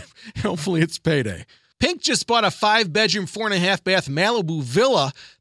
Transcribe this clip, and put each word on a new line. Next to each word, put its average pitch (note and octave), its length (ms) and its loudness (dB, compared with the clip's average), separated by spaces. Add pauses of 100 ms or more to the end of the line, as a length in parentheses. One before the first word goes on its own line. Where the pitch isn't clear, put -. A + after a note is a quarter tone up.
(200)
<laughs> - 220 -14
Hopefully F3 380 -2
it's E3+ 180 0
payday. B2 480 -2 (320)
Pink E4+ 240 -2
just - 240 -2
bought A3+ 200 2
a F3+ 60 2
five-bedroom, G#3 760 0
four G#3+ 220 -6
and G3+ 60 0
a F#3 60 0
half F#3 240 0
bath F#3 240 0
Malibu E3 560 0
villa D3+ 480 2 (300)